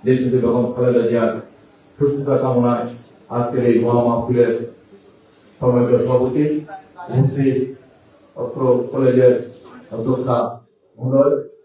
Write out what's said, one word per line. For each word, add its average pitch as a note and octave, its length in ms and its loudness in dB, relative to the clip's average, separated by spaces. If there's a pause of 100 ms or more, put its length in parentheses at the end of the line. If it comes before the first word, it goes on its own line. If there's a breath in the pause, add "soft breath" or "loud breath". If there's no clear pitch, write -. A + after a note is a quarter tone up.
দেশনেত্রী B2+ 340 2
বেগম A#2 340 0
খালেদা A#2+ 360 2
জিয়ার A2+ 320 0 (580)
সুস্থতা C#3 400 0
কামনায় A#2+ 560 0 (340)
আজকের A#2+ 360 -2
এই A#2 200 4
মহা A#2+ 200 2
মাহফিলের A#2 680 0 (880)
সম্মানিত B2 400 2
সভাপতি, B2+ 600 0 (580)
উপস্থিত C3+ 560 0 (600)
অত্র B2 560 -2
কলেজের B2+ 580 2 (400)
অধ্যক্ষা A#2+ 680 -4 (380)
মহোদয় C3+ 440 0 (220)